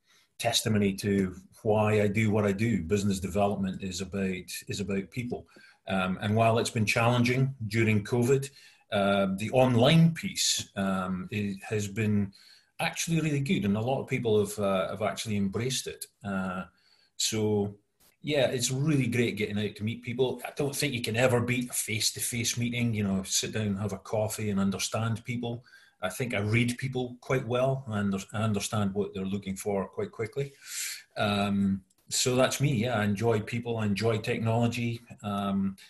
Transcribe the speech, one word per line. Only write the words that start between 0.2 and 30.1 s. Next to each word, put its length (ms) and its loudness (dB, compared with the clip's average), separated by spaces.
testimony 580 2
to 380 0
why 400 4
I 40 4
do 240 2
what 140 4
I 80 4
do. 300 0
Business 360 0
development 640 -2
is 200 -8
about, 500 -4
is 120 -6
about 300 -4
people. 360 -8
Um, 320 -2
and 160 0
while 220 6
it's 120 0
been 140 0
challenging 720 2
during 360 2
covid, 460 2
uh, 360 2
the 140 -4
online 600 6
piece, 640 -2
um, 540 -2
it 260 -4
has 220 -4
been 420 0
actually 440 -2
really 180 0
good, 240 0
and 120 2
a 40 0
lot 220 -2
of 40 -10
people 320 2
have, 200 0
uh, 320 0
have 100 -8
actually 380 -2
embraced 480 -2
it. 180 -10
Uh, 420 -6
so, 580 0
yeah, 280 2
it's 220 -2
really 360 2
great 320 0
getting 200 -2
out 180 -2
to 60 -10
meet 200 -4
people. 420 -2
I 120 -10
don't 200 -2
think 160 0
you 80 -4
can 160 -4
ever 240 6
beat 300 0
a 20 -10
face-to-face 840 -2
meeting, 340 0
you 100 0
know, 200 0
sit 300 -2
down, 240 0
have 180 -4
a 40 -6
coffee 520 -2
and 100 0
understand 640 0
people. 400 -6
I 80 -2
think 240 -4
I 60 0
read 360 2
people 460 -4
quite 240 0
well. 420 0
I, 120 -2
under-, 180 0
I 80 -2
understand 500 0
what 220 -2
they're 100 -4
looking 320 -4
for 320 -2
quite 240 -6